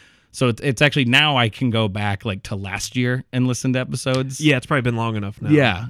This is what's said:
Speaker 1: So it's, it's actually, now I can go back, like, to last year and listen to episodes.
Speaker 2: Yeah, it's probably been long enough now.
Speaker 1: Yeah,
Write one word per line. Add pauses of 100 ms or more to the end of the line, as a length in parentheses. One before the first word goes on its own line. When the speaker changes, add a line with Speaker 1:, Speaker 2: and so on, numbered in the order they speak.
(320)
Speaker 1:
So
it's,
it's
actually,
now
I
can
go
back,
like,
to
last
year (100)
and
listen
to
episodes.
Speaker 2:
Yeah,
it's
probably
been
long
enough
now.
Speaker 1:
Yeah,